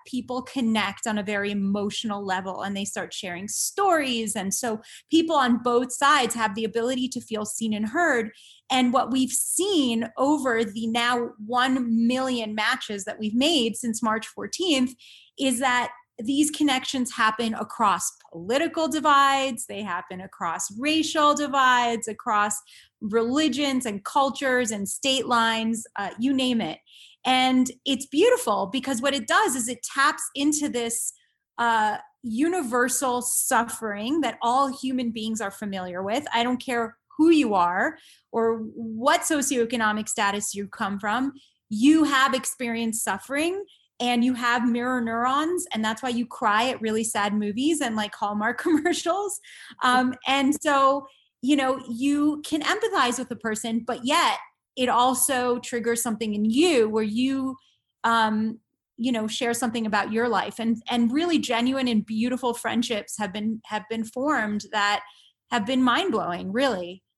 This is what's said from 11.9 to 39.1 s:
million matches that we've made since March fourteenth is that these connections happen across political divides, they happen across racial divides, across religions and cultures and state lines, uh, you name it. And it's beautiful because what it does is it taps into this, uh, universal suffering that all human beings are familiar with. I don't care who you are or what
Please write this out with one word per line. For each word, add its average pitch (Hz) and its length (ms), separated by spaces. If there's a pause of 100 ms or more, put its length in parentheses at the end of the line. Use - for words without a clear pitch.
million 247 480
matches 220 520
that - 120
we've 214 180
made 254 420
since 233 260
March 220 240
fourteenth 262 680 (460)
is 262 200
that 247 320 (300)
these 285 300
connections 262 640
happen 220 400
across 202 580 (180)
political 294 600
divides, 269 760
they 202 160
happen 185 360
across 185 580
racial 302 560
divides, 254 760
across 208 500 (400)
religions 254 840
and 202 180
cultures 269 680
and 202 180
state 269 380
lines, 226 680
uh, 202 140 (100)
you 269 140
name 254 260
it. 160 200 (460)
And 254 440 (160)
it's 269 200
beautiful 277 600
because 254 340
what 277 120
it 240 140
does 349 280
is 233 120
it - 160
taps 285 400 (120)
into 294 340
this, 233 440 (440)
uh, 220 400 (260)
universal 254 1000
suffering 233 1000
that 233 200
all 254 260
human 254 440
beings 220 280
are 214 120
familiar 185 520
with. 233 300
I 233 100
don't 247 180
care 233 360 (200)
who 311 120
you 294 240
are 190 440 (340)
or 226 260 (160)
what 226 480